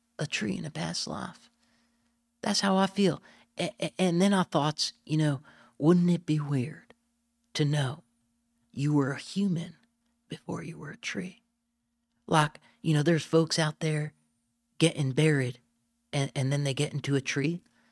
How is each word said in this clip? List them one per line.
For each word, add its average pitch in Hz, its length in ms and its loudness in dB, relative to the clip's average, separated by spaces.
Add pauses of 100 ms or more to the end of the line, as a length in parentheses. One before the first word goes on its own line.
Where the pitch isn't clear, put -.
(180)
a 151 80 -4
tree - 300 -6
in 175 80 -8
a 151 60 -12
past 160 380 -8
life. - 420 -12 (920)
That's 202 180 -2
how 196 160 2
I 190 100 4
feel. 190 340 0 (380)
A-, 170 220 -4
a-, 170 180 -4
and 180 240 2
then 202 100 4
I 185 120 4
thought, - 480 0 (120)
you 156 120 -2
know, 147 240 2 (380)
wouldn't 175 320 4
it 170 160 0
be 156 120 0
weird 143 560 -4 (600)
to 156 100 2
know 143 400 -2 (680)
you 143 220 -2
were 139 200 2
a 135 60 -10
human 180 560 -4 (540)
before 170 340 -10
you 160 160 -12
were 151 120 -16
a - 60 -16
tree? - 460 -10 (840)
Like, 156 320 2 (220)
you 160 120 2
know, 147 80 4
there's 160 220 2
folks 165 340 2
out 151 220 -2
there 156 320 -4 (680)
getting 151 340 2
buried 139 460 2 (540)
and, 139 220 -2
and 131 180 0
then 143 120 0
they 139 100 -2
get 147 180 -2
into 139 240 -2
a 135 40 2
tree. 147 420 -2 (300)